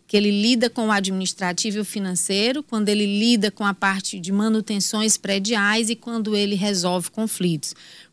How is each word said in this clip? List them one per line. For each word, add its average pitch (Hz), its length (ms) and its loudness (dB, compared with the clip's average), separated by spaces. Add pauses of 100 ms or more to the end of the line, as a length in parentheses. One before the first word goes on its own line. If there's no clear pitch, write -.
Que - 100 0
ele 208 140 4
lida 226 380 2
com 226 200 -2
o - 20 4
administrativo 190 880 -2
e - 20 -2
o 208 40 -2
financeiro, 202 760 -2
quando 214 260 -2
ele 208 180 2
lida 208 440 2
com 208 140 -8
a 202 80 2
parte 196 460 -2
de 180 140 -4
manutenções 214 840 0
prediais 208 720 0
e 233 60 -4
quando 226 380 -4
ele 202 200 0
resolve 185 560 -2
conflitos. 180 640 -2 (380)